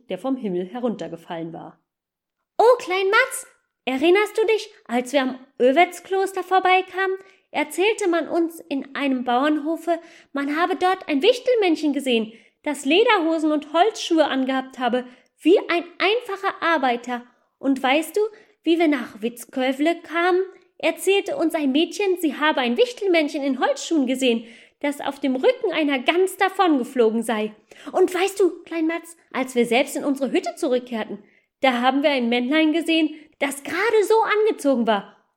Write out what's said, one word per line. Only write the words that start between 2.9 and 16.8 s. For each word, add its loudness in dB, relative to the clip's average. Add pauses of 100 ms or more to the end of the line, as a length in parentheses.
Matz, 0 (380)
erinnerst 2
du 2
dich, -2 (160)
als -4
wir 4
am -4 (220)
Övetskloster 0
vorbeikamen, 0 (340)
erzählte -2
man 0
uns -2
in -8
einem -2
Bauernhofe, 0 (340)
man -4
habe 0
dort -2
ein 0
Wichtelmännchen 2
gesehen, -2 (300)
das -8
Lederhosen 2
und -4
Holzschuhe 2
angehabt -4
habe, -2 (360)
wie 6 (100)
ein -2 (140)
einfacher -2
Arbeiter. -2 (320)